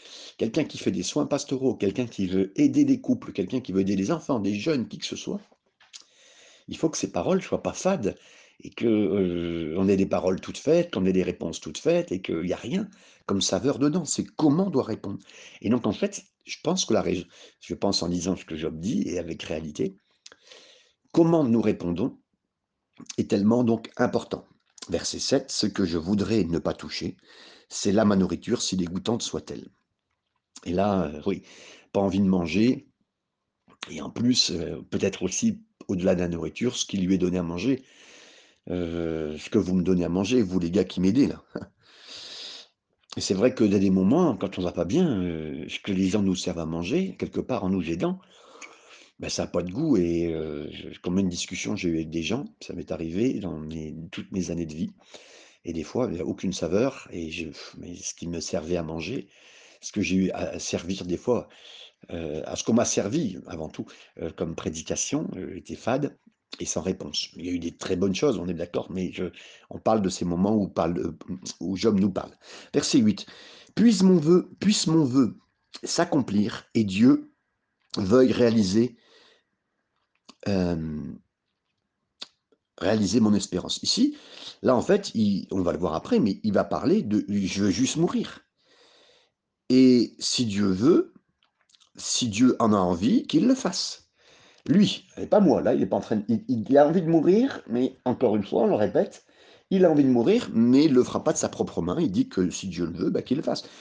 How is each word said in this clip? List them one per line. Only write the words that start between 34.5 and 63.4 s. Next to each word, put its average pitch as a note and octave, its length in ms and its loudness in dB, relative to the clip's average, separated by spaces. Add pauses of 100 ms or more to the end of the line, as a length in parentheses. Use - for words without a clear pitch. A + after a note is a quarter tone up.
euh, D#2+ 300 -6 (100)
peut-être G2 340 -2
aussi, G2+ 400 -2 (240)
au-delà F#2 260 2
de F2 60 0
la F2+ 80 -2
nourriture, E2+ 480 -4
ce - 100 -4
qui G2+ 120 -4
lui F#2 160 2
est F#2 40 4
donné F2+ 200 0
à F2+ 40 -2
manger. F2 420 -4 (840)
Euh, E2 680 -4
ce - 120 -14
que A#2 80 4
vous F2+ 160 0
me F#2 80 4
donnez F2+ 220 2
à D#2+ 40 -2
manger, G2+ 320 2
vous F#2 200 0
les F2 100 -2
gars F#2+ 140 2
qui - 160 -6
m'aidez G2+ 260 4
là. - 160 -4 (120)
<laughs> - 60 -8 (1600)
Et - 40 -6
c'est G2+ 140 0
vrai A#2 200 2
que B2 100 2
dans G2+ 160 6
des G2 100 4
moments, A2 460 4
quand F#2+ 220 -6
on F#2+ 40 -2
va F2 80 -2
pas F2 140 -2
bien, B2+ 360 2
euh, D#2+ 480 -6
ce - 120 -12
que - 100 -6
les F#2+ 180 2
gens G2+ 140 2
nous F#2+ 140 2
servent F2 240 -6
à D#2+ 60 -4
manger, F#2+ 520 -4
quelque F#2 220 -6
part G2+ 240 -4
en F#2 60 0
nous F2+ 200 -2
aidant, E3+ 300 -2 (1000)
ben, - 100 -8
ça - 140 -4
a E2+ 60 -6
pas F2 140 -4
de F2+ 100 -6
goût. C#3 240 2
Et, E2+ 360 2
euh, D#2 380 -6
je, D#2 320 -14
combien F#2 220 0
de F#2 40 0
discussions F2+ 460 -6
j'ai F2+ 140 -4
eues E2 80 0
avec D#2+ 140 -4
des E2 120 -4
gens, A2 220 -4 (160)
ça - 120 -14
m'est D#2+ 200 -10
arrivé E2 480 -2
dans E2 180 -8
mes, D#2 380 -10 (160)
toutes - 180 -12
mes F2 220 -4
années E2+ 140 -4
de D2+ 80 -10
vie. D#2+ 180 -6 (720)
Et E2+ 80 -8
des D#2+ 120 -6
fois, A#2+ 220 -4
il F2+ 80 -6
n'y E2+ 60 -6
a - 40 -6
aucune - 280 -6
saveur. F#2+ 580 -2
Et E2 200 -8
je, D#2+ 180 -8 (300)
mais F2 180 -14
ce - 180 -12
qui E2+ 140 -12
me E2+ 100 -6
servait E2 380 -4
à E2+ 80 -2
manger, E2 440 -8 (520)
ce - 100 -16
que G#2 100 -4
j'ai F2+ 160 0
eu F#2 140 2
à, F2 200 -6
à F2 100 -8
servir F#2 440 -6
des F2 120 -4
fois, A2+ 320 -2 (640)
euh, D#2+ 360 -6
à E2+ 100 -8
ce - 80 -6
qu'on A#2+ 80 0
m'a A2+ 120 4
servi A2+ 640 -2